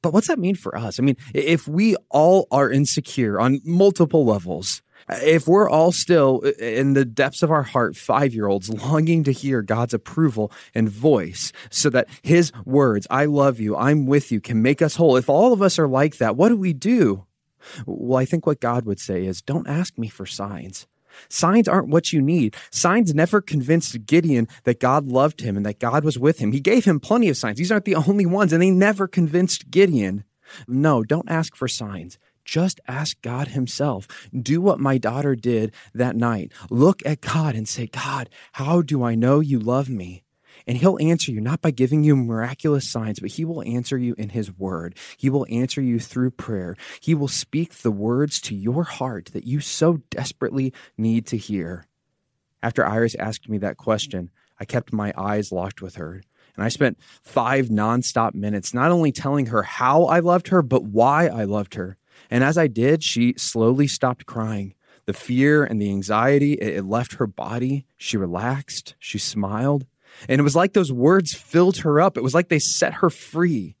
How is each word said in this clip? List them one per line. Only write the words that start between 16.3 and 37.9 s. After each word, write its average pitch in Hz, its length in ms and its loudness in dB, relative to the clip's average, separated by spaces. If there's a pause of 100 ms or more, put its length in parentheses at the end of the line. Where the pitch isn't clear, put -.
what 175 140 4
do 240 80 4
we 185 160 -2
do? 139 520 2 (600)
Well, 127 340 -2
I 131 60 2
think 165 200 -4
what 151 140 0
God 120 260 -2
would 101 140 -4
say 92 260 -4
is, 92 160 -6
"Don't 160 280 -6
ask 165 280 -4
me 113 120 -8
for - 160 -14
signs." 98 600 -12 (440)
Signs 196 380 4
aren't 156 220 0
what 165 220 2
you 147 120 2
need. 143 320 0 (160)
Signs 180 420 2
never 170 260 2
convinced 143 680 -2
Gideon 147 400 2 (160)
that 120 160 0
God 139 280 2
loved 131 340 2
him 104 140 -4
and 101 80 -2
that 104 140 -6
God 127 260 0
was 147 140 -2
with 143 220 2
him. 110 140 0
He 139 60 -2
gave 214 260 2
him 165 140 4
plenty 220 300 2
of 135 80 0
signs. 107 220 -6
These 180 120 -2
aren't 208 140 0
the 196 80 0
only 180 320 2
ones, 175 260 2
and 165 80 4
they 185 120 4
never 196 360 2
convinced 175 640 0
Gideon. 113 540 2 (440)
No, 131 360 2
don't 151 260 -4
ask 165 260 -4
for 131 120 -6
signs. 98 500 -10 (280)
Just 175 420 -2
ask 139 340 -8
God 127 280 -6
himself. 127 580 -4 (280)
Do 135 240 -2
what 185 200 2
my 135 180 0
daughter 131 380 -2
did 113 360 -2 (220)
that 123 220 -2
night. 117 360 -2 (200)
Look 151 340 2
at 147 160 -4
God 156 320 -2
and 110 140 -6
say, - 180 -8
"God, 135 420 -8 (260)